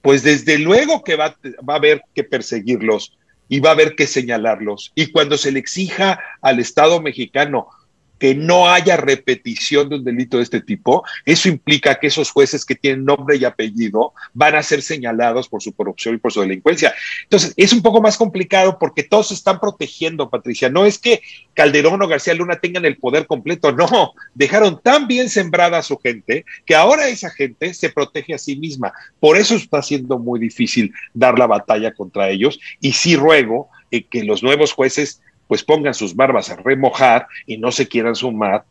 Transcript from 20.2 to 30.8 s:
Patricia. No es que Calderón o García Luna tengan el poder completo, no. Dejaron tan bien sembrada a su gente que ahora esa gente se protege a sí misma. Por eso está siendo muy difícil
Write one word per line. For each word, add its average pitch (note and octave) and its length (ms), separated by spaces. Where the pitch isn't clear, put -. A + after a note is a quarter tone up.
Patricia. B2 400
No F#3 160
es G3+ 100
que A#3+ 260
Calderón D3+ 460
o F#3+ 80
García D#3+ 260
Luna F3 260
tengan F3 240
el C#3+ 120
poder C#3+ 300
completo, D3+ 460
no. E3+ 400
Dejaron E3+ 480
tan C#4 280
bien B3 200
sembrada F3 500
a D3+ 40
su - 160
gente A#2+ 480
que D#3+ 120
ahora C4+ 320
esa G3 220
gente C#3+ 440
se D#3+ 160
protege D3 420
a C#3+ 60
sí C#3 180
misma. C#3 380
Por D#3 180
eso G#3+ 200
está D3 260
siendo C3 360
muy A#2+ 200
difícil A2+ 560